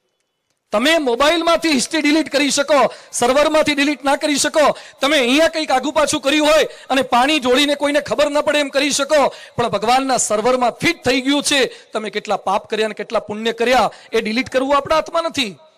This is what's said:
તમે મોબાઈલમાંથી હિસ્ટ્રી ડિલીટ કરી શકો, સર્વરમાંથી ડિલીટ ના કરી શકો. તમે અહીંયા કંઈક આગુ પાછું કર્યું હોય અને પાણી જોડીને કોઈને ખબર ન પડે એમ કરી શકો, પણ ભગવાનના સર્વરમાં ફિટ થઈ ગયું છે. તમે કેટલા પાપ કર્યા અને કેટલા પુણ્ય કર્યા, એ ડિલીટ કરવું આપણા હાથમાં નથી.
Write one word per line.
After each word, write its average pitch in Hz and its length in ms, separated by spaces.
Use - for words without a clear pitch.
તમે 277 260
મોબાઈલમાંથી 320 720
હિસ્ટ્રી 294 320
ડિલીટ 294 300
કરી 285 180
શકો, 285 440
સર્વરમાંથી 294 640
ડિલીટ 285 280
ના 277 120
કરી 294 200
શકો. 285 420
તમે 294 160
અહીંયા 269 300
કંઈક 311 240
આગુ 262 200
પાછું 302 300
કર્યું 294 260
હોય 302 160
અને - 380
પાણી 262 380
જોડીને 269 360
કોઈને 285 260
ખબર 294 280
ન 294 120
પડે 294 180
એમ 285 100
કરી 277 220
શકો, 277 420
પણ 233 120
ભગવાનના 240 500
સર્વરમાં 233 540
ફિટ - 320
થઈ 262 180
ગયું 277 220
છે. 269 220
તમે - 440
કેટલા 208 280
પાપ 202 320
કર્યા 220 180
અને 214 60
કેટલા 208 260
પુણ્ય 214 320
કર્યા, 226 400
એ 226 80
ડિલીટ 220 280
કરવું 269 280
આપણા 277 180
હાથમાં 330 280
નથી. 247 320